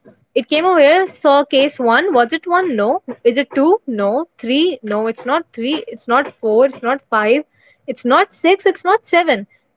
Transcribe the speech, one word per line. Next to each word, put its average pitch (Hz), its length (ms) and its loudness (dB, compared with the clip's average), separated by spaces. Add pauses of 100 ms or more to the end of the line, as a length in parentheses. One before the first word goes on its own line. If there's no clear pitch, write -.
(340)
it - 140 -2
came 302 160 0
over 359 140 2
here, 320 280 4
saw 285 380 2
case 285 340 0
one. 254 360 0
Was 240 180 2
it 320 140 -8
one? 349 300 -2
No. 226 260 -2 (220)
Is 233 140 2
it 277 160 -4
two? 320 320 2
No. 220 420 -4 (100)
Three? 285 440 -2
No, 214 260 -4
it's - 180 -10
not 302 260 -4
three. 262 360 -6
It's - 180 -18
not 240 340 -2
four. 226 260 2
It's 262 160 -8
not 254 180 -4 (100)
five. 226 340 0 (440)
It's - 160 -12
not 294 280 0
six. 381 340 0
It's - 180 0
not 392 200 0
seven. 302 420 0 (300)